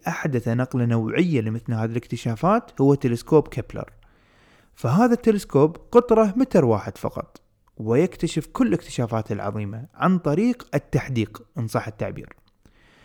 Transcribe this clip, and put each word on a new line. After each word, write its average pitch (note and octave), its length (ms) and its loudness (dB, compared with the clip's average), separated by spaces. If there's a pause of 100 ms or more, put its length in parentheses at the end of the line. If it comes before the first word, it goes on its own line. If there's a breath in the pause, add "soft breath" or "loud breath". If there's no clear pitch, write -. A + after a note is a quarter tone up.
أحدث C3+ 400 -2
نقلة B2 360 0
نوعية A#2 560 0
لمثل A2 320 -6
هذه A2+ 180 -2
الاكتشافات A#2+ 880 -4
هو C#3 140 6
تلسكوب C3+ 540 2
كيبلر. - 420 -10 (840 soft breath)
فهذا G3 380 2
التلسكوب F3 640 2 (160)
قطره A3 440 4
متر G#3+ 280 2
واحد G#2+ 340 -2
فقط، - 420 -10 (360)
ويكتشف D3+ 760 -2
كل A3+ 220 0
اكتشافاته A2+ 580 -4
العظيمة G#2 640 -6
عن F#3 240 2
طريق F#3 560 0
التحديق C3 680 -4 (160)
إن A#2 80 -4
صح A2 200 -6
التعبير. - 500 -10 (680 soft breath)